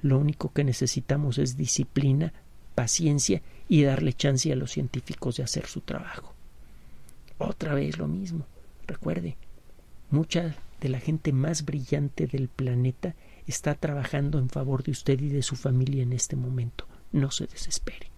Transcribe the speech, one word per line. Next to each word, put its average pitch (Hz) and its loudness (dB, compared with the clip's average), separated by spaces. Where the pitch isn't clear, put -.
Lo 135 6
único 147 2
que 143 2
necesitamos 135 0
es 131 2
disciplina, 143 2
paciencia 139 2
y 151 8
darle 139 4
chance 139 2
a 135 2
los 131 -2
científicos - -4
de 139 -4
hacer - -4
su - -8
trabajo. - -8
Otra - -2
vez 147 0
lo 151 -4
mismo. 165 -4
Recuerde, - -4
mucha 160 2
de 143 -2
la 131 0
gente 156 0
más 151 2
brillante 143 0
del 131 0
planeta 127 0
está 147 0
trabajando 143 0
en 131 2
favor 135 0
de 151 0
usted 131 2
y 147 0
de 139 2
su - 0
familia 131 2
en 123 2
este 127 0
momento. 123 -2
No 135 4
se - -2
desespere. - -2